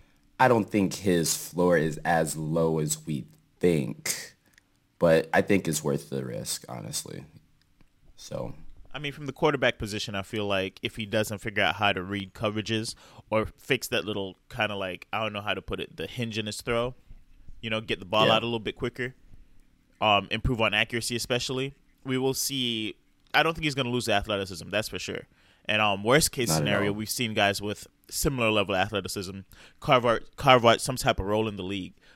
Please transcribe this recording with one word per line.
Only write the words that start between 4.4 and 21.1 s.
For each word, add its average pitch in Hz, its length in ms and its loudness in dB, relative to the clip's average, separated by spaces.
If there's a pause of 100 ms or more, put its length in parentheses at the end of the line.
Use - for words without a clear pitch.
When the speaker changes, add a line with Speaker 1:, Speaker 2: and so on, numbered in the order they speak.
Speaker 1:
but 80 340 6
I 92 80 4
think 95 280 2
it's 76 160 -2
worth 73 260 -2
the 67 140 -6
risk, 57 440 -8
honestly. 53 580 -10 (880)
So. - 380 -10 (380)
Speaker 2:
I 131 60 -8
mean, 143 140 -6
from 147 140 -12
the 131 60 -6
quarterback 139 460 2
position, 104 380 -6
I 98 60 -4
feel 104 260 -4
like 95 340 -2
if 113 140 -6
he 110 100 -6
doesn't 107 320 -2
figure 104 240 -2
out 90 140 2
how 101 160 2
to 92 100 -4
read 98 320 -6
coverages 110 640 -4 (340)
or 110 160 0
fix - 400 -4
that 101 180 -2
little 98 320 -6 (120)
kinda, 107 260 -2
like, 92 380 -6
I 107 100 -2
don't 107 100 -4
know 101 100 -6
how 101 120 -2
to - 80 -6
put 98 160 -6
it, - 180 -10
the 80 120 -6
hinge 113 300 -6
in 107 80 -2
his 107 140 -8
throw, 120 360 -2 (640)
you 113 100 -8
know, 110 100 -2
get 110 200 -4
the 101 40 -14
ball 107 220 4
Speaker 1:
Yeah. 110 80 6
Speaker 2:
out 110 80 4
a 117 40 -2
little 117 120 -2
bit 104 160 -6
quicker, 123 400 -6 (840)
um, 101 320 4
improve 113 280 0
on 104 140 2
accuracy 113 400 0